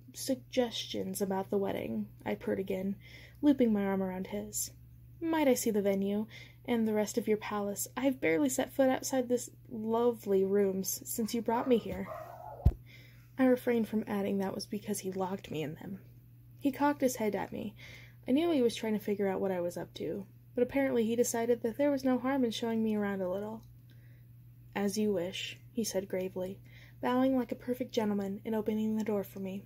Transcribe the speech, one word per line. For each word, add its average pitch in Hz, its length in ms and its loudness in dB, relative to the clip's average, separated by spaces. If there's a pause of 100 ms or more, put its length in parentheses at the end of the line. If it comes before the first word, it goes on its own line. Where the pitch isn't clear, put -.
(140)
suggestions 220 1080 -4
about 190 300 -2
the 202 60 2
wedding," 208 500 -2 (180)
I 208 100 -2
purred 208 240 -2
again, 190 360 -4 (460)
looping 269 300 6
my 202 140 2
arm 196 160 2
around 185 260 -4
his. 208 440 -8 (500)
"Might 320 260 2
I 247 60 8
see 247 160 0
the 208 120 2
venue 202 440 2 (420)
and 226 200 2
the 220 60 2
rest 214 260 0
of 208 80 0
your 214 100 4
palace? 202 580 -4
I've 262 240 2
barely 302 300 4
set - 220 -2
foot 262 180 4
outside 262 400 0
this 240 220 0 (180)
lovely 226 760 2
rooms 190 640 0
since 226 280 -2
you 233 60 0
brought 233 260 0
me 240 100 6
here." 190 300 -6 (1300)
I 262 80 6
refrained 247 420 4
from 220 200 0
adding 202 320 0
that 190 160 -2
was - 100 -6
because 208 340 -6
he 190 120 -6
locked 190 400 -4
me 156 100 -4
in 151 140 -6
them. 190 240 -12 (580)
He 277 140 0
cocked 285 300 0
his 254 160 2
head 208 180 0
at - 180 -6
me. - 220 -8 (520)
I 254 40 0
knew 320 180 4
he 285 140 4
was 233 120 2
trying 220 180 -2
to 208 60 0
figure 202 280 0
out 185 120 -2
what 196 120 0
I 180 100 -2
was 175 160 -4
up - 180 -10
to, 190 300 -6 (300)
but 247 80 2
apparently 254 420 2
he 233 100 0
decided 233 460 2
that 220 160 -4
there 285 140 4
was 269 120 0
no 254 140 4
harm 254 260 0
in 233 60 2
showing 226 320 -2
me 220 140 2
around 202 260 0
a 180 80 -2
little. 208 320 -6 (1120)
"As 202 240 0
you 214 160 2
wish," 185 460 -4 (120)
he 226 120 -2
said 196 240 -2
gravely, 185 520 -4 (420)
bowing 254 360 4
like 240 140 -2
a - 40 -4
perfect 247 360 -4
gentleman 202 540 -2
and 220 100 -2
opening 220 400 0
the 220 80 -2
door 208 200 -2
for - 160 -12
me. 190 260 -8